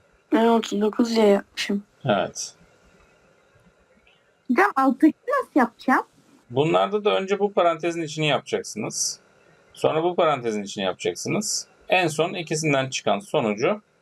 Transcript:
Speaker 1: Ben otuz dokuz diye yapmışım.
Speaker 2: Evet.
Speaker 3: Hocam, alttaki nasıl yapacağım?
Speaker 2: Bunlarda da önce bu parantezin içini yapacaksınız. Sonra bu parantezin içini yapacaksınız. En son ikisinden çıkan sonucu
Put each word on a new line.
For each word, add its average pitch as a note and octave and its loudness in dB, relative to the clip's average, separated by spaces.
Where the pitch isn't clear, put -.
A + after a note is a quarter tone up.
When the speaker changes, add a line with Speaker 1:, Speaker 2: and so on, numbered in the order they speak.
Speaker 1:
Ben A3+ 4
otuz A3 2
dokuz A3 0
diye A3 6
yapmışım. G3+ 0
Speaker 2:
Evet. - -2
Speaker 3:
Hocam, F#4 2
alttaki C4+ 4
nasıl B4+ -2
yapacağım? B3+ 0
Speaker 2:
Bunlarda F#3 2
da G3 2
önce F#3+ -2
bu G3+ 0
parantezin E3+ 0
içini D3+ -4
yapacaksınız. A2+ -4
Sonra D3+ -2
bu F3 0
parantezin B2 0
içini G2 -8
yapacaksınız. - -4
En F3+ 2
son D#3 -2
ikisinden D3+ -2
çıkan G#2 -2
sonucu B2+ -2